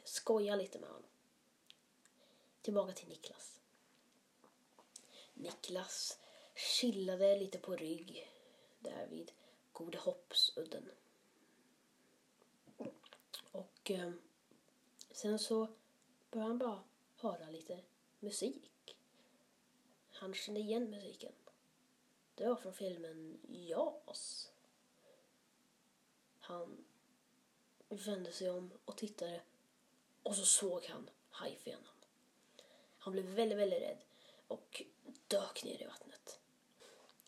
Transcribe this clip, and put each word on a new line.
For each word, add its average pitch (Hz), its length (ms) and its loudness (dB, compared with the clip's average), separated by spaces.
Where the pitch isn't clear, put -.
skoja 208 520 4
lite - 240 0
med - 100 -10
honom. - 200 -14
Tillbaka 196 320 2
till - 140 -10
Niklas. - 520 -14
Niklas - 840 -4
chillade 196 800 6
lite 190 200 0
på 185 180 -2
rygg 165 560 -4
där - 280 -6
vid 165 240 -8
Godehoppsudden. - 1200 4
Och, - 400 -6
eh, 180 200 0
sen 214 280 2
så 220 280 4
började 220 180 0
han 240 80 2
bara 220 260 0
höra 170 340 -2
lite 160 300 -8
musik. - 760 -4
Han 190 240 -6
kände 208 260 -2
igen 220 300 2
musiken. 202 440 -10
Det 208 120 0
var 240 80 6
från 185 180 -8
filmen 165 680 -6
Jaws. - 1000 -2
Han - 460 -8
vände 196 420 -2
sig 185 180 0
om 180 220 -2
och - 120 -8
tittade, 170 440 -4
och 208 120 2
så 190 100 2
såg 180 400 6
han - 240 -10
hajfenan. - 640 -8
Han 190 160 -6
blev 190 120 2
väldigt, 208 320 4
väldigt 190 240 6
rädd - 160 -2
och - 360 -8
dök - 360 2
ner - 180 -4
i - 40 -8
vattnet. - 540 -16